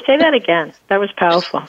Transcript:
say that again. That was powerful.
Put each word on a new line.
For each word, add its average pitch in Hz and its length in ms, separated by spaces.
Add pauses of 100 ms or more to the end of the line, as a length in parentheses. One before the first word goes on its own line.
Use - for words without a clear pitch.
say 269 120
that 311 160
again. 170 380 (160)
That 196 120
was 202 160
powerful. 175 520